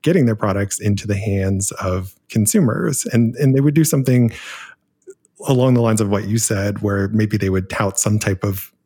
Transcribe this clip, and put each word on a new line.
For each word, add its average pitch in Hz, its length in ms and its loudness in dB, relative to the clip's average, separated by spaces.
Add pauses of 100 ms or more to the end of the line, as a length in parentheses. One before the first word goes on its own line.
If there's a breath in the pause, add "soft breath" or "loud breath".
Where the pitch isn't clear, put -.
getting 156 240 4
their 113 120 2
products 98 440 -2
into 101 260 0
the 101 120 0
hands 98 540 -2
of 92 420 -6 (160)
consumers. 120 800 0
And, 117 240 2
and 135 180 2
they 135 60 2
would 147 140 2
do 160 100 4
something 127 480 2 (1120 loud breath)
along 127 280 4
the 120 80 4
lines 110 180 2
of 104 80 0
what 101 180 -2
you 107 120 -2
said, 104 420 -2
where 98 280 0
maybe 107 280 0
they 98 140 0
would 92 180 -2
tout - 300 -4
some 104 200 0
type 101 260 -2
of 98 280 -6 (140)